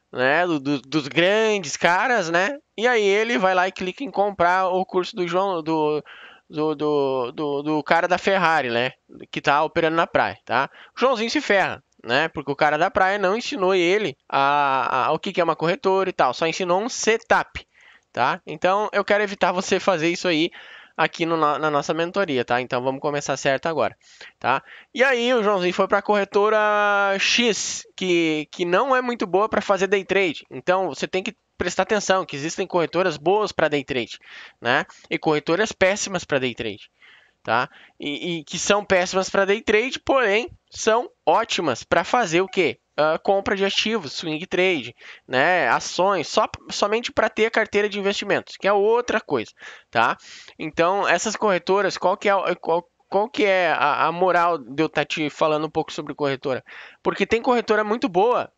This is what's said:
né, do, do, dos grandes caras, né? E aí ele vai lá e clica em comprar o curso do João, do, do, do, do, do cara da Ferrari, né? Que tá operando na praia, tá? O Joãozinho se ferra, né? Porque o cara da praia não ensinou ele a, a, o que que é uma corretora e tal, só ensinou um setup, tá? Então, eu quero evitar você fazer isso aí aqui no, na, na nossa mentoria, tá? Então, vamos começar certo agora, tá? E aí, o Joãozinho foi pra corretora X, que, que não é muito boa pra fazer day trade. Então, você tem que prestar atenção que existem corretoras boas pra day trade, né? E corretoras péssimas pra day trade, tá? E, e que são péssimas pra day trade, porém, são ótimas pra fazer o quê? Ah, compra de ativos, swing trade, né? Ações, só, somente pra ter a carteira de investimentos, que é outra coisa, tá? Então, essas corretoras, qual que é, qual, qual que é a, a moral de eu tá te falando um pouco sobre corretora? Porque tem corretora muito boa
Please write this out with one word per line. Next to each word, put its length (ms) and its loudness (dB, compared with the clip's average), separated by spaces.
né, 360 2
do, 120 0
do, 220 -2
dos 260 -4
grandes 680 0
caras, 540 0
né? 280 0
E 120 0
aí 160 2
ele 340 2
vai 160 2
lá 140 2
e 40 -4
clica 320 -6
em 60 -6
comprar 600 0
o 160 0
curso 300 -2
do 120 -2
João, 340 -2
do, 420 0
do, 260 -2
do, 560 0
do, 320 -6
do 200 0
cara 240 2
da 100 0
Ferrari, 520 0
né? 220 0
Que 100 -8
tá 220 2
operando 320 0
na 100 2
praia, 400 0
tá? 240 -2
O 40 -12
Joãozinho 300 0
se 120 -2
ferra, 420 0
né? 240 2
Porque 240 -8
o 40 -6
cara 220 2
da 140 2
praia 260 2
não 200 0
ensinou 360 0
ele 420 0
a, 760 2
a, 60 2
o 80 -2
que 140 -8
que 80 2
é 20 2
uma 120 2
corretora 540 0
e 40 -4
tal, 200 2
só 120 -2
ensinou 360 0
um 80 -6
setup, 760 0
tá? 340 -2
Então, 480 0
eu 100 0
quero 200 2
evitar 280 0
você 280 0
fazer 300 2
isso 180 -2
aí 240 2
aqui 300 -2
no, 100 0
na, 220 2
na 140 0
nossa 220 0
mentoria, 520 -2
tá? 160 0
Então, 220 -4
vamos 180 -4
começar 340 -4
certo 300 -2
agora, 320 -2
tá? 220 0
E 100 0
aí, 300 2
o 80 2
Joãozinho 320 0
foi 140 0
pra 160 0
corretora 1160 2
X, 640 0
que, 560 0
que 120 -6
não 320 2
é 60 2
muito 240 -4
boa 240 0
pra 120 -2
fazer 260 2
day 180 -2
trade. 460 0
Então, 380 0
você 180 -6
tem 160 -4
que 120 -8
prestar 260 -2
atenção 420 0
que 100 -10
existem 320 -6
corretoras 500 0
boas 340 0
pra 160 0
day 160 -2
trade, 360 -6
né? 240 0
E 80 -2
corretoras 540 0
péssimas 520 0
pra 140 -2
day 160 -2
trade, 380 -10
tá? 260 0
E, 380 -6
e 60 -10
que 160 -8
são 260 0
péssimas 440 0
pra 160 2
day 160 0
trade, 380 0
porém, 520 0
são 400 0
ótimas 580 0
pra 200 2
fazer 380 2
o 60 -2
quê? 320 0
Ah, 220 2
compra 380 0
de 100 0
ativos, 480 -2
swing 320 -6
trade, 500 0
né? 420 2
Ações, 580 0
só, 200 0
somente 420 -2
pra 180 0
ter 180 0
a 40 -6
carteira 380 0
de 100 -6
investimentos, 560 -2
que 120 -4
é 60 4
outra 460 0
coisa, 320 -4
tá? 260 2
Então, 480 0
essas 280 0
corretoras, 600 0
qual 180 0
que 140 -2
é, 40 4
qual, 260 -2
qual 180 0
que 180 -2
é 260 2
a, 340 2
a 60 2
moral 480 2
de 240 -4
eu 40 2
tá 160 -2
te 280 -4
falando 340 0
um 60 -10
pouco 200 -4
sobre 220 -10
corretora? 500 -4
Porque 240 -2
tem 160 0
corretora 420 2
muito 240 -2
boa 500 0